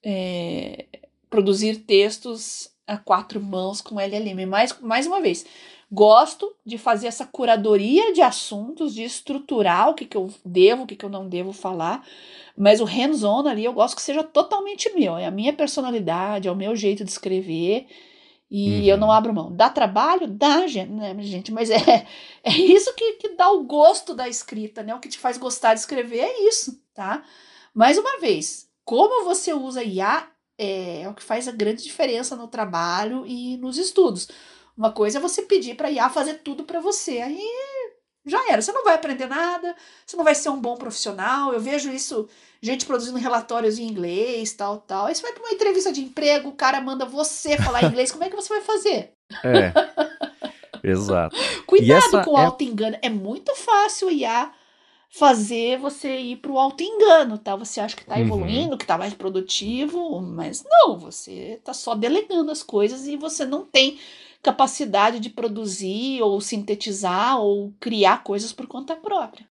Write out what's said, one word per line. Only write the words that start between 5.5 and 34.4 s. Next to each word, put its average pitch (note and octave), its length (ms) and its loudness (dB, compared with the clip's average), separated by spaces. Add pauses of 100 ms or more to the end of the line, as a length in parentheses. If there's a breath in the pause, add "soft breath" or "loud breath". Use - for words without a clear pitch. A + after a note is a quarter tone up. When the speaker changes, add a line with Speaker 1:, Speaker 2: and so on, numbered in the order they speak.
Speaker 1:
gosto A3+ 640 6 (100)
de A3+ 140 -12
fazer A#3 280 0
essa A#3 200 -8
curadoria A3+ 840 4
de D#4 80 2
assuntos, B3 760 0
de A3 80 -10
estruturar A#3 840 0
o D#4+ 60 2
que D4 100 -10
que - 120 -10
eu F#3+ 140 -4 (140)
devo, F#3+ 380 6
o B3+ 40 -12
que G3+ 100 -16
que - 80 -14
eu G3+ 60 -8
não F#3+ 180 -10
devo F3+ 240 -6
falar, F#3 520 -6 (520 loud breath)
mas G#3 240 6
o A#3 40 2
hands-on A#3+ 600 0
ali A3 180 -2
eu A#3+ 80 -2
gosto A#3 240 0
que - 60 -10
seja D4 200 -4
totalmente G4 720 -2
meu, G3 220 0
é F3+ 100 -8
a E3+ 40 -6
minha G#3+ 220 -2
personalidade, G#3 960 -4
é F3 40 -2
o F#3 40 -4
meu G3 200 -4
jeito G3+ 280 -2
de F#3+ 60 -10
escrever, F#3 760 -4 (640 soft breath)
e G3+ 300 0
Speaker 2:
Uhum. G3+ 60 -2
Speaker 1:
eu G3 120 8
não G#3+ 140 4
abro A3 220 4
mão. F3 200 -6
Dá A3 160 6
trabalho? C4+ 560 2
Dá, D4 400 2
gen-, A3 240 -6
né, G#3 300 -8
gente, G3+ 320 -8
mas A3+ 180 -2
é, - 360 6 (360 loud breath)
é A#3 80 -2
isso F#4+ 440 6
que, A4+ 200 -2
que G#4 220 -8
dá F4+ 140 6
o E4+ 140 2
gosto D4 500 4
da B3 140 -6
escrita, A3+ 540 -10
né? G#3+ 120 -8
O B3+ 60 -14
que - 80 -18
te - 100 -14
faz B3 200 -2
gostar B3 360 2
de A3 60 -4
escrever A#3+ 400 -6
é G#4+ 280 2
isso, F4 300 -2 (160)
tá? G#3 280 -6 (520 soft breath)
Mais B3 240 6
uma C5 220 -2
vez, F#3 460 -4 (200)
como G#4 380 2
você F4+ 300 -2
usa C4 300 -6
I F#3 160 -4
A C4 260 -2 (320)
é, F#3 440 -8
é F#3+ 60 -12
o G#3 60 -14
que - 80 -20
faz A#3+ 260 -6
a A#3+ 40 -10
grande A3 300 -4
diferença B3 540 -4
no A#3 120 -16
trabalho G3+ 800 -4
e B3 320 -10
nos B3+ 200 -8
estudos. E4+ 500 0 (480 soft breath)